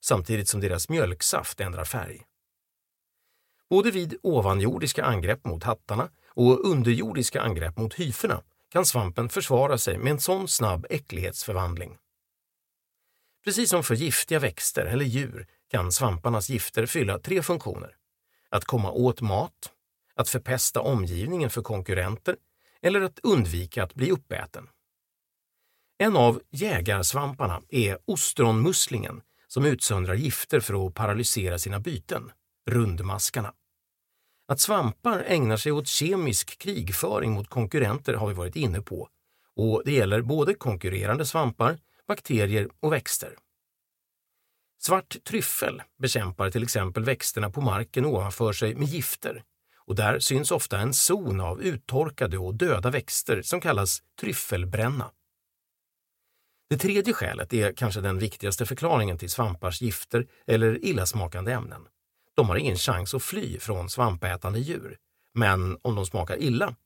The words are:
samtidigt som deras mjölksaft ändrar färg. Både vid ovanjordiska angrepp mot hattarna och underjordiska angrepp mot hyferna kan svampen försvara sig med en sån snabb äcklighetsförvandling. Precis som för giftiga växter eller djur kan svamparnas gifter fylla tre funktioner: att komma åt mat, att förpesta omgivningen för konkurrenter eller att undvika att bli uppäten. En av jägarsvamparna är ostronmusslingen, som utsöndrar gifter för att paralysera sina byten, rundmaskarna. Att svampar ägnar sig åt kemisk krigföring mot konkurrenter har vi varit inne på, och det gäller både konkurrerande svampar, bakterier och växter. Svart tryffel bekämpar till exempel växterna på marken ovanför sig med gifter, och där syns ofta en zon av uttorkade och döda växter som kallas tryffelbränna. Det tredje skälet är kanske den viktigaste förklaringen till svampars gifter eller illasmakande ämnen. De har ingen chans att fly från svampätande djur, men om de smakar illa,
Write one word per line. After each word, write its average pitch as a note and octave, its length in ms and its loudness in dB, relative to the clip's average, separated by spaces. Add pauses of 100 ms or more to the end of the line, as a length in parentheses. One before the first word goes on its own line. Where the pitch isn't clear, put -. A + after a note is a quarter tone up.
samtidigt G#2 460 0
som G2+ 140 0
deras F#2 280 -2
mjölksaft - 720 -2
ändrar F2+ 260 -4
färg. - 360 -8 (1500)
Både G3+ 220 6
vid F3 320 -4
ovanjordiska A#2+ 840 2
angrepp G#2+ 400 0
mot E2 180 -4
hattarna B2 460 -2 (180)
och B2+ 380 6
underjordiska C#3 760 2
angrepp E2 360 -2
mot A2+ 160 -4
hyferna F3 500 -2 (260)
kan F3 160 2
svampen A2+ 440 0
försvara C3+ 480 2
sig F#2 200 0
med A#2+ 140 0
en D3 80 0
sån F#3+ 280 0
snabb F#2 420 0
äcklighetsförvandling. F2+ 1080 -6 (1500)
Precis G#3 260 2
som F3 140 4
för A#2 120 2
giftiga D#3 440 0
växter - 460 -2
eller B2+ 200 0
djur B2+ 420 -4 (240)
kan F2+ 200 0
svamparnas A2 580 0
gifter A2+ 360 0
fylla G2+ 340 0
tre F3 240 0
funktioner: G2 520 -4 (540)
att - 160 0
komma G#2+ 260 0
åt B2 300 2
mat, G#2 500 -2 (440)
att B2 140 -2
förpesta - 520 -2
omgivningen A#2 680 0
för A#2 120 -4
konkurrenter G2 760 -2 (440)
eller G3 200 4
att - 180 -4
undvika F#2 640 2
att F2+ 100 -6
bli C#3 180 0
uppäten. - 580 -6 (1300)
En G3+ 200 4
av A#2+ 240 8 (100)
jägarsvamparna C3 1160 -2
är G2+ 360 0
ostronmusslingen, A#2 1160 2 (260)
som C#3 180 0
utsöndrar F#2+ 480 2
gifter C3+ 460 0
för G2 280 -2
att E2+ 60 -6
paralysera G#2 680 0
sina G2+ 200 -4
byten, A#2 520 -6 (340)
rundmaskarna. G2 880 0 (920)
Att C#3 120 0
svampar G3 680 2
ägnar A#2+ 300 4
sig D3+ 140 0
åt C#3+ 160 -2
kemisk D#3+ 680 0
krigföring G#2+ 760 -2
mot G2+ 180 -2
konkurrenter A#2+ 640 0
har G#2+ 140 0
vi G2+ 60 -2
varit F2+ 220 -6
inne G#2+ 260 0
på, - 280 -10 (460)
och A2 300 2
det C#3 60 0
gäller A2+ 300 4
både D3 320 2
konkurrerande G2+ 720 -2
svampar, C3+ 520 0 (300)
bakterier G#2+ 640 0 (100)
och D#3 140 0
växter. - 420 -4 (1500)
Svart - 420 0
tryffel - 580 -2 (160)
bekämpar G2 520 0
till A2+ 140 -2
exempel G#2+ 400 -2
växterna A2 460 -2
på C#3+ 120 -4
marken A#2 440 0
ovanför G#2 480 0
sig A2 220 -2
med C#3+ 120 -2
gifter, - 560 -6 (340)
och - 180 -6
där G#2+ 240 2
syns D3 320 0
ofta G2+ 280 0
en B2+ 140 0
zon D#3 480 2
av F2 200 -4
uttorkade C#3 760 -2
och F#2 180 -4
döda A#2 340 2
växter A#2+ 520 -2
som F3 200 -2
kallas G2+ 420 0 (160)
tryffelbränna. A2 920 -2 (1600)
Det A#2+ 80 2
tredje G3+ 360 2
skälet - 400 -2
är G#2 200 2
kanske G#2 280 -2
den F#2+ 180 0
viktigaste G2+ 460 -2
förklaringen B2 520 0
till F2 120 -10
svampars F#2 520 -2
gifter A#2+ 460 -2 (200)
eller A2 380 4
illasmakande F#2+ 640 -2
ämnen. G2 360 -8 (460)
De G#2+ 160 6
har F2 60 4
ingen G#2 220 0
chans F#2+ 360 0
att C3+ 100 -2
fly F#3 360 -6
från F2+ 300 -6
svampätande G2 720 -2
djur, E3 380 -8 (360)
men F#2+ 480 2
om A#2 140 0
de G2 100 -2
smakar F2+ 320 -4
illa, C#3 380 0 (100)